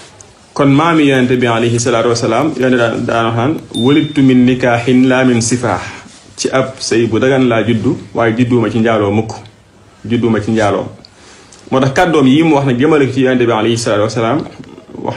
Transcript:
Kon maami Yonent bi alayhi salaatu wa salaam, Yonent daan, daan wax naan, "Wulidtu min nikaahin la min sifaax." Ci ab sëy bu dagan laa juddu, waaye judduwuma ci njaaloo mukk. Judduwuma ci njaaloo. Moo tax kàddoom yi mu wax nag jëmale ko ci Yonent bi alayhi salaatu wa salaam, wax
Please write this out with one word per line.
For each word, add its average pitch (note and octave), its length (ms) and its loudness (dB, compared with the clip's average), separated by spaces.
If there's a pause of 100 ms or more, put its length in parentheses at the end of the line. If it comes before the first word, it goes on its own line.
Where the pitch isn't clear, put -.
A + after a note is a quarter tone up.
(540)
Kon C#3 160 2
maami D#3 380 2
Yonent C3 320 2
bi B2+ 80 0
alayhi A#2 320 0
salaatu A#2 300 0
wa A#2 60 0
salaam, B2+ 440 -2
Yonent B2+ 180 2
daan, A#2 280 -2
daan A2+ 200 -2
wax A2+ 100 -2
naan, B2 180 0 (220)
"Wulidtu C#3+ 460 0
min B2+ 240 4
nikaahin B2+ 640 2
la B2+ 180 2
min A#2+ 160 2
sifaax." A2+ 400 -4 (560)
Ci - 120 -4
ab C3 300 -2
sëy A2+ 280 0
bu G#2+ 120 -2
dagan C3 280 2
laa A2+ 160 0
juddu, A#2 340 -2 (160)
waaye A2+ 240 0
judduwuma A#2+ 340 0
ci A2+ 80 -2
njaaloo A2 320 0
mukk. A2 200 -4 (760)
Judduwuma A2+ 360 0
ci A2+ 100 -4
njaaloo. G2+ 340 0 (840)
Moo C3 80 2
tax C3 140 0
kàddoom D#3 340 2
yi D3 160 4
mu D#3 120 2
wax C#3 100 0
nag B2 140 0
jëmale D3 280 2
ko A#2 60 -6
ci C3 80 -2
Yonent B2+ 240 2
bi A#2 60 0
alayhi A2+ 260 0
salaatu G#2 260 0
wa A2+ 60 0
salaam, A#2 300 -2 (640)
wax - 140 -6